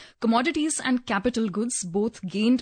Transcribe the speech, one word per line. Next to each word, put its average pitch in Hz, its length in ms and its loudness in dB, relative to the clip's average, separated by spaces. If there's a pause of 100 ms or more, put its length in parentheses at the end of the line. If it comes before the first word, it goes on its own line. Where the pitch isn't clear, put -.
(200)
Commodities 294 600 2
and 254 280 -2
capital 226 420 0
goods 214 340 -4
both 202 380 -2
gained 214 400 2